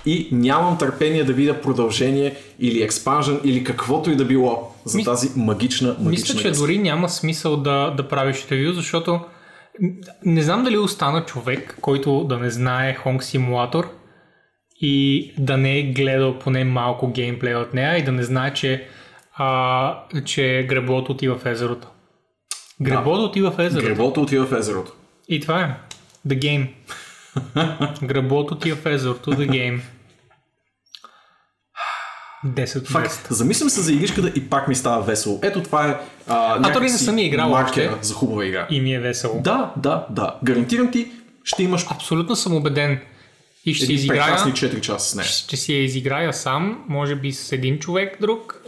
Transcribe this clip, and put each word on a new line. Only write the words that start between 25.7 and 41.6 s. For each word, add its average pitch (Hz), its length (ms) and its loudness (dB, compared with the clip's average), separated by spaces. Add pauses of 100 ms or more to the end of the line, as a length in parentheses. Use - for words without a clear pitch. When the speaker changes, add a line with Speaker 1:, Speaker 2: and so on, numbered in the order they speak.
Speaker 2:
The 135 100 0
Game. 143 280 0 (1400)
Speaker 1:
<laughs> - 0 -
Speaker 2:
Греблото 139 520 0
отива 156 220 -2
в 151 100 -10
езерото. 131 440 0
The 135 200 2
Game. 123 300 0 (2750)
Десет 127 380 -4
от - 60 -12
Speaker 1:
Факт. - 200 0
Speaker 2:
десет. - 220 -10
Speaker 1:
Замислям 165 400 2
се 202 100 0
за 160 120 2
игричката 180 360 2
и 127 220 -4
пак 135 180 2
ми 143 60 2
става 117 280 0
весело. 104 400 0
Ето 196 200 0
това 147 260 0
е, 135 80 0 (320)
а, 113 300 2
Speaker 2:
А 127 40 2
то - 60 4
ли - 40 2
не - 0 -
Speaker 1:
някакси 247 320 2
Speaker 2:
съм 220 140 2
я 202 80 2
играл 143 220 2
Speaker 1:
маркера 131 440 2
Speaker 2:
още? - 140 -6
Speaker 1:
за - 80 -2
хубава 107 300 0
игра. 92 260 -2
Speaker 2:
И 143 100 0
ми 131 140 2
е 123 60 -2
весело. 120 400 -2
Speaker 1:
Да, 240 360 0
да, 143 340 0
да. 104 340 -2
Гарантирам 131 460 2
ти, 233 200 -2 (340)
ще - 180 -2